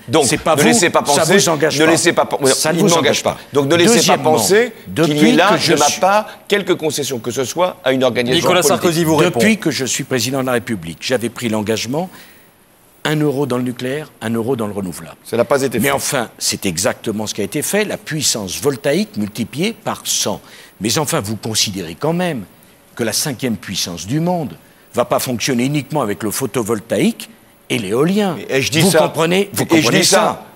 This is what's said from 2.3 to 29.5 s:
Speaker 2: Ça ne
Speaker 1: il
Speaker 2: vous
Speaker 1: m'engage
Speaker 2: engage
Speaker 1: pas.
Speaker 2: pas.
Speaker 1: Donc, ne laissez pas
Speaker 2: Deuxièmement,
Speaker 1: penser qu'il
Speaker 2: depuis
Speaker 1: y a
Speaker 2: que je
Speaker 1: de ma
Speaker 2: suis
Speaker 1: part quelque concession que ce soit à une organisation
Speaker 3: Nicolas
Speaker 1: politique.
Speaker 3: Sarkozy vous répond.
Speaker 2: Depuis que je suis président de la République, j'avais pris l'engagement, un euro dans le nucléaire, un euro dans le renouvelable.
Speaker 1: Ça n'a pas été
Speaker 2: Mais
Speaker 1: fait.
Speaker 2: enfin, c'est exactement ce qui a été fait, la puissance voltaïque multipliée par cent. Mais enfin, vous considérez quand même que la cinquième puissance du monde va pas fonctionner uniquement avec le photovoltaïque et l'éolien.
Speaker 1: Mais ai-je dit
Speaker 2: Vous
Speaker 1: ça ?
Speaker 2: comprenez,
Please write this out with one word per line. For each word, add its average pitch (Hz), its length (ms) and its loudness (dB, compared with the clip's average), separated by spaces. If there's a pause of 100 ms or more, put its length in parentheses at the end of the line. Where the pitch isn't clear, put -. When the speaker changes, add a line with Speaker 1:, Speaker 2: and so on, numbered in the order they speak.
Speaker 2:
Ça 143 260 2
ne 170 60 0
Speaker 1:
il - 20 2
Speaker 2:
vous 208 60 4
Speaker 1:
m'engage 170 120 4
Speaker 2:
engage - 240 0
Speaker 1:
pas. 107 100 0
Speaker 2:
pas. - 60 -12 (140)
Speaker 1:
Donc, 139 140 2
ne 156 80 4
laissez 170 140 4
pas 233 80 6
Speaker 2:
Deuxièmement, 151 340 2
Speaker 1:
penser 190 420 2 (120)
qu'il 92 80 -12
Speaker 2:
depuis 151 420 4
Speaker 1:
y 151 60 6
a 190 100 4
Speaker 2:
que 220 80 2
je 165 140 2
Speaker 1:
de 151 60 4
ma 151 60 4
Speaker 2:
suis 143 160 0
Speaker 1:
part 196 240 2 (220)
quelque 190 260 0
concession 143 460 -4
que 120 100 -6
ce 123 140 -4
soit 180 400 -2
à 135 80 2
une 131 120 2
organisation 123 340 2 (120)
Speaker 3:
Nicolas 180 140 4
Speaker 1:
politique. - 180 2
Speaker 3:
Sarkozy 170 220 2
vous 156 140 2
répond. 170 220 2
Speaker 2:
Depuis 208 200 4
que 170 100 -2
je 127 160 -2
suis 123 180 -4
président 131 380 -2
de 127 60 -4
la 131 60 0
République, 92 480 -4
j'avais 120 280 -2
pris 120 180 -8
l'engagement, 110 640 -2 (920)
un 151 140 0
euro 147 280 0
dans 123 120 -2
le 127 60 -2
nucléaire, 127 480 -6 (100)
un 110 100 -6
euro 117 240 0
dans 113 120 -4
le 104 60 -8
renouvelable. 90 500 -10
Speaker 1:
Ça - 140 -4
n'a 117 80 4
pas 139 160 2
été 135 180 -2
Speaker 2:
Mais 143 100 0
Speaker 1:
fait. - 20 2
Speaker 2:
enfin, 135 380 -2 (100)
c'est - 260 -4
exactement 104 640 -2
ce - 80 -10
qui 113 60 -6
a - 20 -2
été 139 180 -4
fait, 202 240 -2
la - 120 -6
puissance 143 640 -4
voltaïque 147 560 -2
multipliée 120 560 -4
par - 320 -8
cent. - 360 -4 (380)
Mais 107 180 0
enfin, 156 220 -2
vous 107 160 -6
considérez 95 580 -6
quand 151 200 -2
même 170 300 -4 (520)
que 120 80 -4
la 110 100 -2
cinquième 120 440 -4
puissance 87 500 -8
du 143 120 -2
monde 170 360 -2 (380)
va 120 120 2
pas 131 140 0
fonctionner 123 460 -2
uniquement 147 360 -2
avec 101 200 -4
le 107 100 -2
photovoltaïque 117 960 -2 (400)
et 127 100 -2
l'éolien. 160 580 0
Speaker 1:
Mais 113 200 -4
ai-je 135 140 0
dit 151 100 2
Speaker 2:
Vous 185 100 6
Speaker 1:
ça ? 165 80 4
Speaker 2:
comprenez, 170 540 0